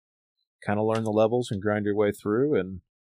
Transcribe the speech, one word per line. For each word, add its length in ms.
kinda 200
learn 220
the 60
levels 380
and 120
grind 240
your 100
way 160
through, 440
and 260